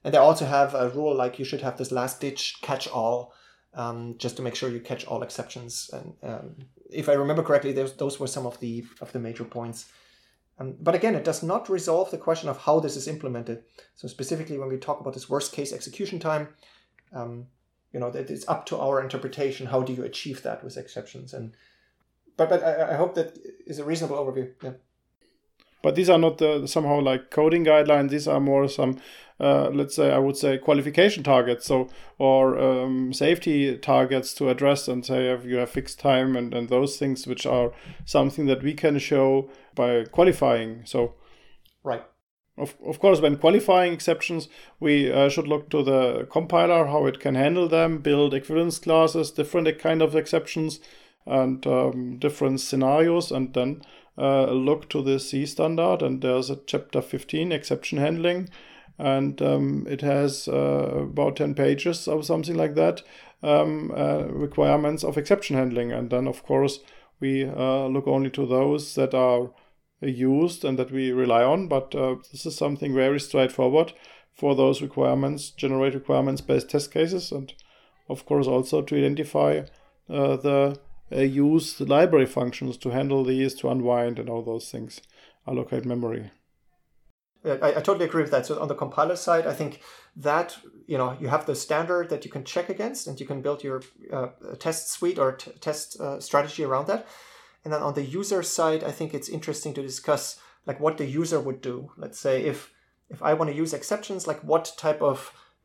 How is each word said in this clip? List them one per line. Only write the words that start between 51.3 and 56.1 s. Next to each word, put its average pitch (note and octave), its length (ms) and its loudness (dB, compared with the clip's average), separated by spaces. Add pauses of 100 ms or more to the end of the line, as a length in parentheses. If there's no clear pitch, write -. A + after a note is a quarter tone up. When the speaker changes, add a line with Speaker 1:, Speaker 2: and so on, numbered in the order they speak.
Speaker 2:
um, B2+ 540 0
different C#3 420 0
scenarios, D#3+ 720 2
and C3 220 -4
then, C3+ 280 -2 (360)
uh, C3+ 340 4
look C3+ 380 0
to D3 120 -2
the C3+ 180 0
C C3+ 280 -4
standard. E3 560 0
And C3 180 -2